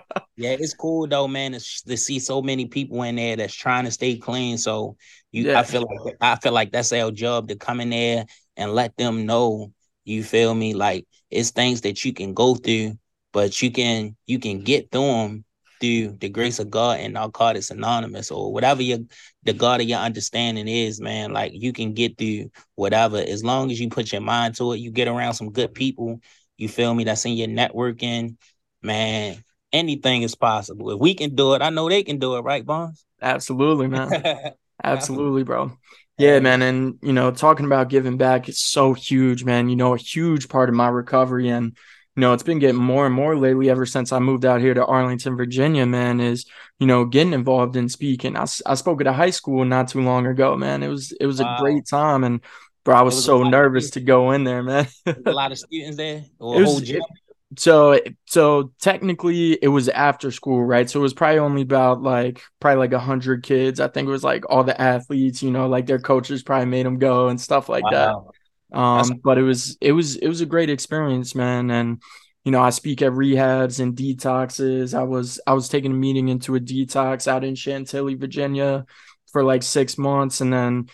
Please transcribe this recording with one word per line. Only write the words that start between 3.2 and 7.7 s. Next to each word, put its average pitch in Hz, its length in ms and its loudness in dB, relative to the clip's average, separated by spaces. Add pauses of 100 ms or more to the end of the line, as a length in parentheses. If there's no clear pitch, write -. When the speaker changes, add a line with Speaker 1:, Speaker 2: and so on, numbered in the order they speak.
Speaker 1:
that's 107 180 -6
trying 127 320 -2
to 117 60 -8
stay 123 260 -4
clean. 120 400 -6
So 107 400 -6 (340)
you, 120 220 -4
I 123 80 4
Speaker 2:
Yeah. - 20 -6
Speaker 1:
feel 120 200 -4 (220)
like, 113 160 -10
I 120 160 2
feel 120 160 -2
like 110 180 0
that's 120 200 -2
our 113 200 -2
job 113 380 -4
to 104 60 -8
come 120 240 -6